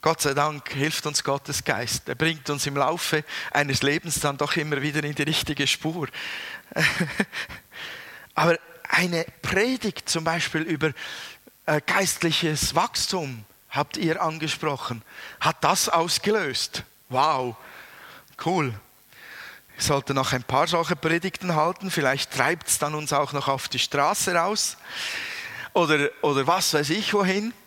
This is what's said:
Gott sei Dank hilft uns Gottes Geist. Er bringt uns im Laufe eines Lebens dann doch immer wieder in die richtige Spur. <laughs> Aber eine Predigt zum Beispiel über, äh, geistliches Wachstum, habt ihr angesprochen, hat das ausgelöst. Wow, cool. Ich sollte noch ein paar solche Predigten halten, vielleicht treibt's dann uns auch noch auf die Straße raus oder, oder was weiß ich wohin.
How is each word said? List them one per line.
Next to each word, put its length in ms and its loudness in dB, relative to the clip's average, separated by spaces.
Gott 160 2
sei 140 2
Dank 360 0
hilft 360 -2
uns 160 -2
Gottes 400 -2
Geist. 440 -2
Er 60 -4
bringt 380 0
uns 160 -2
im 100 -2
Laufe 480 0
eines 320 2
Lebens 380 0
dann 180 0
doch 180 0
immer 280 0
wieder 200 0
in 120 -4
die 80 0
richtige 420 0
Spur. 440 -2
<laughs> 100 2
Aber 240 4
eine 380 2
Predigt 680 0
zum 160 0
Beispiel 380 0
über, 300 0
äh, 180 2
geistliches 920 0
Wachstum, 680 -2
habt 260 -2
ihr 240 2
angesprochen, 800 -2
hat 240 0
das 260 4
ausgelöst. 920 0
Wow, 460 2
cool. 300 2
Ich 100 -2
sollte 280 2
noch 200 2
ein 100 0
paar 240 2
solche 280 2
Predigten 600 0
halten, 340 0
vielleicht 420 0
treibt's 460 2
dann 160 0
uns 180 -4
auch 220 2
noch 140 -2
auf 220 -2
die 100 -2
Straße 560 2
raus 420 0
oder, 380 4
oder 240 2
was 300 2
weiß 160 2
ich 240 0
wohin. 400 2